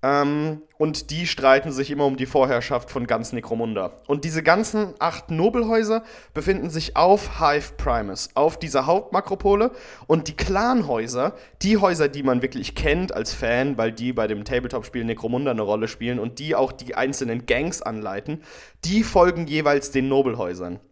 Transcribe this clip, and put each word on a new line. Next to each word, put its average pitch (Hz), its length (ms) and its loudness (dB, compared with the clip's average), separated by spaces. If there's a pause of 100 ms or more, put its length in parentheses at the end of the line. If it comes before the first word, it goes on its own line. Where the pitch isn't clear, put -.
Ähm, 147 580 0 (160)
und 156 320 -2
die 165 160 -4
streiten 143 460 4
sich 135 180 -4
immer 143 160 0
um 135 120 2
die 127 100 -2
Vorherrschaft 131 640 0
von 120 160 -4
ganz 113 260 -2
Necromunda. 113 600 -4 (120)
Und 143 200 -2
diese 160 180 -4
ganzen 196 560 2
acht - 320 -4
Nobelhäuser 220 720 2 (320)
befinden 180 340 -2
sich 156 260 -6
auf 196 440 4
Hive 147 380 2
Primus, 110 580 -2
auf 156 240 2
dieser 165 260 0
Hauptmakropole. 196 880 0 (340)
Und 160 220 2
die - 100 -10
Clanhäuser, 156 960 0 (280)
die 208 140 4
Häuser, 175 320 4
die 143 120 -10
man 127 220 2
wirklich 131 320 -4
kennt 160 360 0
als - 220 -4
Fan, 123 460 0
weil 113 120 2
die 117 220 -4
bei 113 140 0
dem 104 180 -4
Tabletop-Spiel 123 580 -4
Necromunda 117 460 -2
eine 113 140 0
Rolle 107 240 0
spielen 120 320 -4
und 120 180 -6
die 156 160 -4
auch 131 200 2
die - 200 -12
einzelnen 123 540 -2
Gangs 143 340 -2
anleiten, 110 640 -6 (420)
die 196 160 2
folgen 175 460 4
jeweils 147 420 2
den 135 200 0
Nobelhäusern 104 680 0 (120)